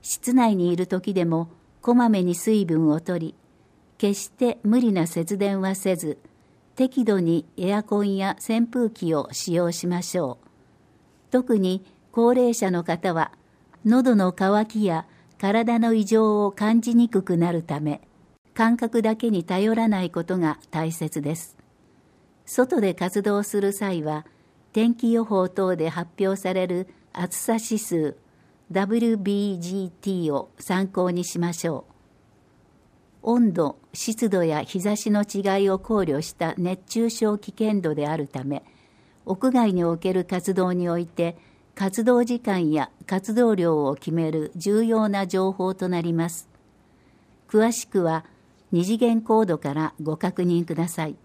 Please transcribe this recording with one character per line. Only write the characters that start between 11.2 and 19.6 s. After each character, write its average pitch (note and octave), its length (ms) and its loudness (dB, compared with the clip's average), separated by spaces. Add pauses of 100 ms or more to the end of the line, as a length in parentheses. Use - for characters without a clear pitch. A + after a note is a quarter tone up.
特 B3 300 2
に F#3 260 -2 (260)
高 A#3 220 4
齢 B3 220 4
者 F#3 160 -2
の F3 120 -2
方 E3+ 300 -2
は、 E3 180 -2 (540)
喉 B3 300 4
の F#3 160 4
渇 G#3 340 2 (140)
き G#3 60 0
や D#3+ 200 -2 (320)
体 A3+ 420 0
の A3+ 140 2
異 G#3+ 120 2
常 G#3+ 400 2
を G3 60 0
感 G#3+ 300 2
じ A#3 140 -2
に A#3 140 6
く F#3+ 140 0
く F3+ 140 0
な E3+ 140 2
る E3 100 -2
た D3 180 -6
め、 D3+ 220 -4 (520)
感 A#3 240 2
覚 A#3 240 0
だ A3 140 2
け A3+ 140 -2
に F3+ 140 0
頼 G3+ 320 0